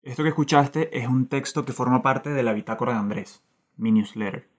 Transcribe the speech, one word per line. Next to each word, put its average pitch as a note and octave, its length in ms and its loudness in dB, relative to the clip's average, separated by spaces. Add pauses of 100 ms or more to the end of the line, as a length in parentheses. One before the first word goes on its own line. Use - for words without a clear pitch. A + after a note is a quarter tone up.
Esto C3+ 220 -6
que D#3+ 60 2
escuchaste D3 680 2
es A#2+ 80 -4
un B2+ 220 2
texto C#3 360 -4
que C3 80 -8
forma B2 300 2
parte C3+ 280 0
de C3+ 120 0
la A#2 100 2
bitácora A2 400 -4
de A2+ 60 -2
Andrés, G#2 460 -6 (320)
mi A2+ 160 0
newsletter. G2+ 680 -2